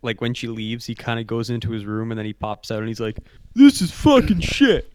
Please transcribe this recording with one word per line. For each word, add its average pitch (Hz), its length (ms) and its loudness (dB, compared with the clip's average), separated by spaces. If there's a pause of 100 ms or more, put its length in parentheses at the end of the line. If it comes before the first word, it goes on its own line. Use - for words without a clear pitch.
like, 113 180 -6
when 120 140 -2
she 120 140 -8
leaves, 113 380 -8
he 117 80 -8
kinda 113 300 -6
goes 113 260 -6
into 117 200 -4
his 110 140 -8
room 110 260 -6
and 113 80 -6
then 107 80 -8
he 107 60 -8
pops 104 380 -10
out 113 80 -4
and 110 100 -6
he's 110 120 -8
like, 110 180 -6 (360)
This 269 280 8
is 175 80 -2
fucking 254 500 4
shit. - 540 0